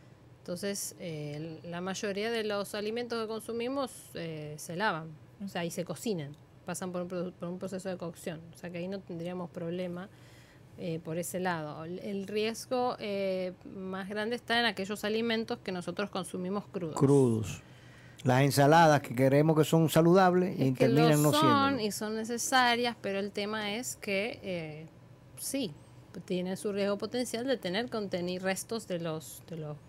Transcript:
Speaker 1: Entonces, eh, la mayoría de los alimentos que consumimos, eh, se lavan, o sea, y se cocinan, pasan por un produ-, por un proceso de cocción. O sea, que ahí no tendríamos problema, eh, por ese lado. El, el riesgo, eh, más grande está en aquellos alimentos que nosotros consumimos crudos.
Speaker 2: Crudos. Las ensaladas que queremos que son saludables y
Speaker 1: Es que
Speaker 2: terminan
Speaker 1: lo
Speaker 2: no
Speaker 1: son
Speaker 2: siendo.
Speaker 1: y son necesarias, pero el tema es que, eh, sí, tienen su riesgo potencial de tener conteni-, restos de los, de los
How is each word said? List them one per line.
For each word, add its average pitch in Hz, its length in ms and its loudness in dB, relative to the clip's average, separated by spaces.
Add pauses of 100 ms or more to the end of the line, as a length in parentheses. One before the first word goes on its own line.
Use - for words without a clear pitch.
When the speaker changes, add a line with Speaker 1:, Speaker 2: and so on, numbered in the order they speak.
(400)
Speaker 1:
Entonces, 196 600 -6
eh, 156 640 -8
la 170 180 -8
mayoría 196 500 -4
de 226 140 -2
los 202 300 -4
alimentos 226 460 -4
que 220 60 -4
consumimos, 233 640 -4 (220)
eh, 156 440 -8
se 165 200 -10
lavan, 170 320 -2 (340)
o 196 60 -8
sea, 175 160 -4
y 170 40 -4
se 170 140 -6
cocinan, 156 520 -6 (300)
pasan 180 280 -6
por 180 80 -4
un 175 80 -6
produ-, 180 240 -6
por 175 160 -8
un 185 100 -8
proceso 190 300 -8
de 180 80 -6
cocción. 170 420 -10 (160)
O - 20 -20
sea, 175 120 -12
que 175 80 -10
ahí 175 100 -6
no 196 140 -6
tendríamos 175 480 -8
problema, 175 580 -6 (680)
eh, 165 260 -6
por 160 140 -6
ese 180 240 -6
lado. 160 420 -4
El, 175 160 -10
el 196 260 -6
riesgo, 220 760 -2
eh, 190 520 -2 (240)
más 190 320 -8
grande 214 300 -4
está 233 220 0
en 240 60 4
aquellos 208 380 -2
alimentos 226 580 0
que 196 120 -4
nosotros 185 360 -4
consumimos 185 580 -4
crudos. 165 280 -6
Speaker 2:
Crudos. 127 680 6 (640)
Las 123 180 6
ensaladas 143 600 8
que - 140 -10
queremos 143 400 6
que 156 80 6
son 160 260 4
saludables 180 680 6
y 135 100 4
Speaker 1:
Es 131 40 2
que 131 120 4
Speaker 2:
terminan 156 360 6
Speaker 1:
lo 151 100 6
Speaker 2:
no - 20 -
Speaker 1:
son 294 360 6
Speaker 2:
siendo. 262 140 0
Speaker 1:
y 208 80 0
son 214 240 -6
necesarias, 240 840 2
pero 196 200 -4
el 202 120 -4
tema 208 440 -4
es 247 200 -6
que, 202 460 -4
eh, 160 460 -8 (500)
sí, 262 340 -4 (540)
tienen 180 320 -2
su 208 160 -4
riesgo 202 240 0
potencial 233 480 -4
de 269 120 2
tener 208 340 -4
conteni-, 180 500 -4
restos 190 460 -4
de 175 120 -4
los, 160 480 -6
de 165 100 -10
los 151 200 -8 (120)